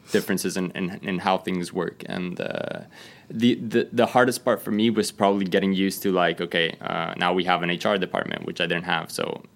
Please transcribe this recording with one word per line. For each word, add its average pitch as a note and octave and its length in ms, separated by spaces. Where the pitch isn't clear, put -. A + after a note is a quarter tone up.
differences F#2+ 420
in, F#2 160
in, F#2 320
in F#2 160
how F#2+ 180
things F2+ 360
work. F2 320
And, F2+ 340
uh, - 440
the, A#2 260
the, A2+ 360
the A#2 140
hardest B2 400
part A2+ 160
for G#2+ 100
me G#2+ 180
was G#2 220
probably G2+ 320
getting F#2+ 300
used F#2+ 300
to, G2 100
like, F2 260
okay, E2+ 400
uh, E2+ 380
now F2+ 160
we F#2 100
have F2+ 200
an F2 60
H F2 160
R G#2 120
department, G1+ 480
which - 160
I F2 60
didn't E2+ 180
have. E2+ 260
So - 320